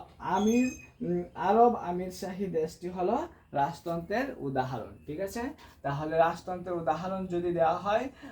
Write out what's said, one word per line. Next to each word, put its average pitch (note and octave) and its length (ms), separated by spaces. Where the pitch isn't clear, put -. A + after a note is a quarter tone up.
আমির, A3 500
উম, F3 220
আরব A3 420
আমিরশাহী F#3 680
দেশটি E3+ 420
হলো F#3 280
রাজতন্ত্রের E3+ 760
উদাহরণ, B2+ 540
ঠিক D3+ 140
আছে? G3 220
তাহলে D#3 340
রাজতন্ত্রের F3 680
উদাহরণ F#3 440
যদি F3 260
দেওয়া E3 260
হয় G#3+ 260